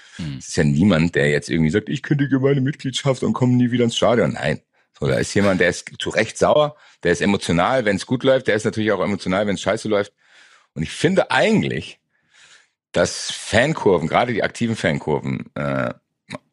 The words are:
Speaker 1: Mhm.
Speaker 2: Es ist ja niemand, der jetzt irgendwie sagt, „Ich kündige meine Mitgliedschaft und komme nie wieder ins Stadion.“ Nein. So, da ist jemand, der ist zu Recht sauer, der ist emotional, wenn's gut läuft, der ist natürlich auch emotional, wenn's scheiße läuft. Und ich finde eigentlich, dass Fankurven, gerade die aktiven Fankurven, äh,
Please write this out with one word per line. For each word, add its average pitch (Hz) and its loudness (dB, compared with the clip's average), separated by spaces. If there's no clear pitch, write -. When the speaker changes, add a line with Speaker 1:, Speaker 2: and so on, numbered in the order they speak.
Speaker 1:
Mhm. 76 -10
Speaker 2:
Es - -16
ist - -10
ja 85 4
niemand, 80 4
der 71 2
jetzt 73 -2
irgendwie 80 0
sagt, 104 -2
„Ich 147 -6
kündige 139 0
meine 135 0
Mitgliedschaft 131 -4
und 104 0
komme 123 2
nie 123 4
wieder 120 0
ins 117 0
Stadion.“ 95 2
Nein. 69 -4
So, 73 -2
da 65 2
ist - -2
jemand, 98 2
der 87 4
ist - -4
zu - -6
Recht 98 -2
sauer, 147 2
der 87 2
ist 82 0
emotional, 98 0
wenn's 101 -2
gut 127 -4
läuft, 131 2
der 104 2
ist 107 -2
natürlich 107 0
auch 92 -2
emotional, 95 -2
wenn's 98 -4
scheiße 110 -2
läuft. 101 0
Und 82 -4
ich - -8
finde 180 0
eigentlich, 135 0
dass - 0
Fankurven, 104 0
gerade 101 0
die 107 -2
aktiven 113 -4
Fankurven, 69 -2
äh, 67 -4